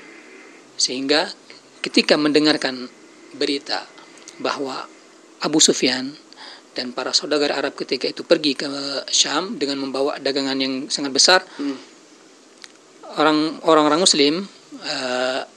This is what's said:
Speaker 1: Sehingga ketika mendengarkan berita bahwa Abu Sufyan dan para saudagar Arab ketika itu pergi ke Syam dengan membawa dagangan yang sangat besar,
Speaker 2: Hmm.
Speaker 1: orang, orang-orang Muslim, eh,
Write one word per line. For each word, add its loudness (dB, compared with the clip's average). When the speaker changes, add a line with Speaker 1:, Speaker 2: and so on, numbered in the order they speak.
Speaker 1:
Sehingga 0
ketika 2
mendengarkan 2
berita -4
bahwa -6
Abu 0
Sufyan 0
dan -8
para -6
saudagar 0
Arab -4
ketika -4
itu -6
pergi 2
ke -6
Syam 0
dengan -2
membawa -2
dagangan -2
yang -2
sangat -4
besar, 6
Speaker 2:
Hmm. -4
Speaker 1:
orang, 0
orang-orang 4
Muslim, 4
eh, -4